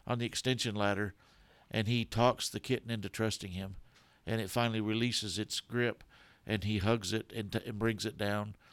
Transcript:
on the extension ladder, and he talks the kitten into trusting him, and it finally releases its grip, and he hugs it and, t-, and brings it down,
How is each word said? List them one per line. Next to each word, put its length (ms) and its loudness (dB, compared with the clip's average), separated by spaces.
on 140 -2
the 60 -2
extension 500 0
ladder, 380 2
and 140 2
he 160 2
talks 460 4
the 100 -6
kitten 320 -2
into 160 -4
trusting 440 -2
him, 260 -6
and 160 0
it 80 -4
finally 320 2
releases 580 0
its 220 -4
grip, 420 -2
and 200 -2
he 140 2
hugs 340 2
it 200 -4
and, 200 -6
t-, 120 0
and 140 -6
brings 260 0
it 120 -6
down, 400 -2